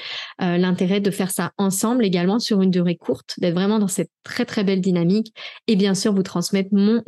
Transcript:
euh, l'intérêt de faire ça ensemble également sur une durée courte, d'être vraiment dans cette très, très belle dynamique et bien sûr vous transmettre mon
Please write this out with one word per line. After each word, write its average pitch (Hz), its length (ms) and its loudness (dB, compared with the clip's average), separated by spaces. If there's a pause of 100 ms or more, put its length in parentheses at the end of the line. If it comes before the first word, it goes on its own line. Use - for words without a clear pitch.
(400)
euh, 175 160 0
l'intérêt 185 440 2
de 202 100 0
faire 185 200 -2
ça - 280 -4
ensemble 214 480 0
également 180 320 2
sur 208 240 0
une 190 80 4
durée 175 260 0
courte, - 420 -6
d'être 180 140 0
vraiment 196 260 0
dans 202 100 0
cette 180 220 -4 (140)
très, - 220 -4
très 214 180 -2
belle 190 160 2
dynamique 185 540 0 (320)
et 220 100 4
bien 196 180 4
sûr 202 200 0
vous 190 80 2
transmettre 190 500 -2
mon 208 360 2